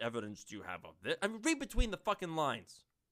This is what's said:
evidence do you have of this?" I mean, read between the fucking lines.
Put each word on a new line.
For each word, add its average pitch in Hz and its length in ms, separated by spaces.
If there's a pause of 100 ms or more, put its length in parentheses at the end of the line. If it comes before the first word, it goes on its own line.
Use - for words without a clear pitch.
evidence 110 420
do - 140
you 95 60
have 87 220
of 82 180
this?" 139 200
I 202 60
mean, 220 140
read 302 180
between 240 320
the 180 60
fucking 190 360
lines. 127 500 (280)